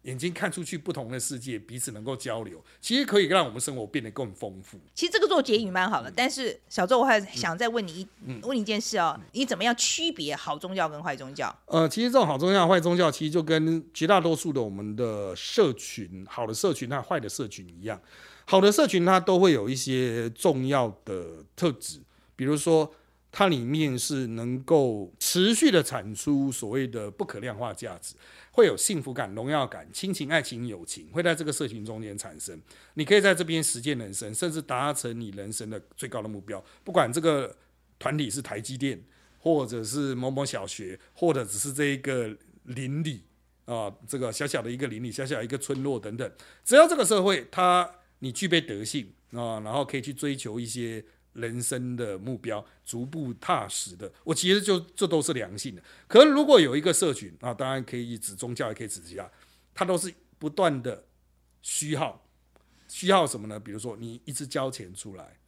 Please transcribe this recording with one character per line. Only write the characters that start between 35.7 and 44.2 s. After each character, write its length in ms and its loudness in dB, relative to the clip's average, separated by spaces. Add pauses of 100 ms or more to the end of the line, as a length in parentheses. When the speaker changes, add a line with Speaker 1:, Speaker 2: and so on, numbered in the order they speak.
Speaker 1:
最 100 -10
高 140 -6
的 80 -8
目 120 -10
标。 220 -12 (200)
不 80 -10
管 200 4
这 80 -2
个 360 2 (420)
团 180 -2
体 140 0
是 100 -4
台 220 -8
积 160 -10
电， 260 -4 (360)
或 260 2
者 180 -6
是 300 -4
某 160 -4
某 160 -2
小 220 -6
学， 320 -12 (160)
或 180 2
者 100 0
只 140 -6
是 160 -4
这 120 0
一 120 0
个 400 -4 (280)
邻 380 -6
里， 200 -6 (420)
啊， 260 -6 (160)
这 120 -6
个 120 -2